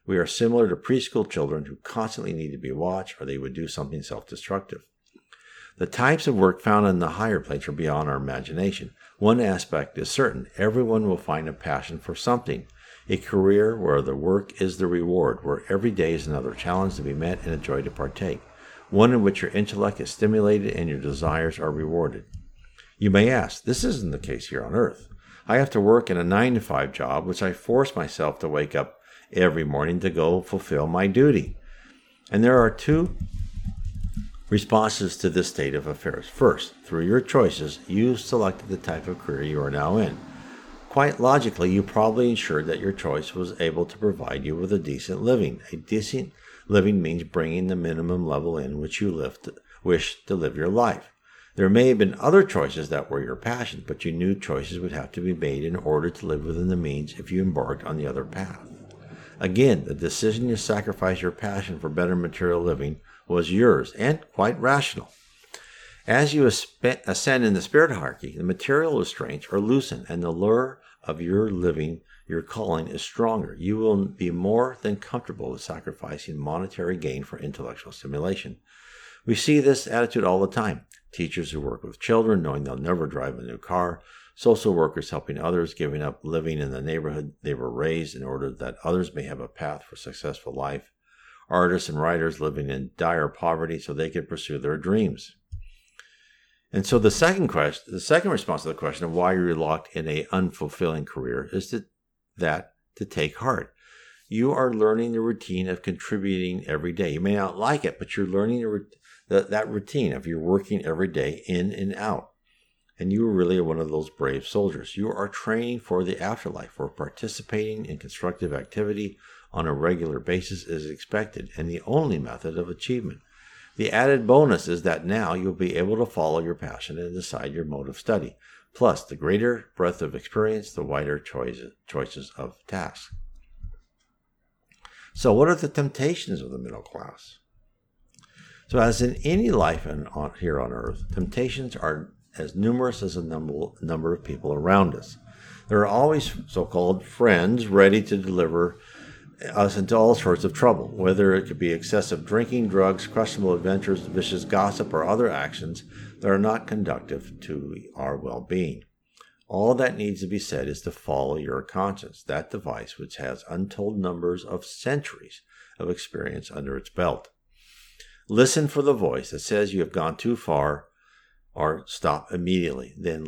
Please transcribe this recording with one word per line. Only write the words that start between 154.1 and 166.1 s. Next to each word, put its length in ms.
gossip, 480
or 120
other 240
actions 540
that 100
are 80
not 300
conducive 720
to 420
our 200
well-being. 680
All 260
that 220
needs 240
to 80
be 100
said 300
is 140
to 100
follow 440
your 260
conscience, 600
that 280
device 480
which 180
has 320
untold 500
numbers 460
of 200
centuries 760
of 100
experience 640